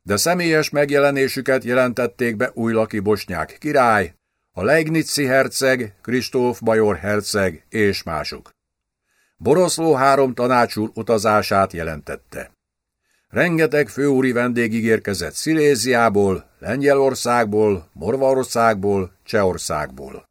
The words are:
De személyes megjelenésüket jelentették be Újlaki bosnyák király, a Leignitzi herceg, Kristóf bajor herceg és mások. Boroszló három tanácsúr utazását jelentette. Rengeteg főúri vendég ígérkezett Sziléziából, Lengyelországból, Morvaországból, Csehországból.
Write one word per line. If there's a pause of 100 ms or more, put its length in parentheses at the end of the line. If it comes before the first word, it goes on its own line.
De
személyes
megjelenésüket
jelentették
be
Újlaki
bosnyák
király, (380)
a
Leignitzi
herceg,
Kristóf
bajor
herceg
és
mások. (880)
Boroszló
három
tanácsúr
utazását
jelentette. (760)
Rengeteg
főúri
vendég
ígérkezett
Sziléziából, (100)
Lengyelországból,
Morvaországból,
Csehországból.